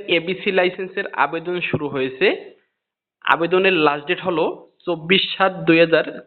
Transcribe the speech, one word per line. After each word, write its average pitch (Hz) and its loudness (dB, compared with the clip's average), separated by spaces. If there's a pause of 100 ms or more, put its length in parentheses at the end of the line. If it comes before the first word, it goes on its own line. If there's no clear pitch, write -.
(180)
এবিসি 185 -4
লাইসেন্সের 185 -2 (180)
আবেদন 165 -4 (120)
শুরু 151 -2
হয়েছে। 135 -2 (1000)
আবেদনের 180 2 (100)
লাস্ট 147 0
ডেট 180 -2
হলো 170 0 (420)
চব্বিশ 170 0 (120)
সাত 190 2 (140)
দুই 165 6
হাজার 160 4 (220)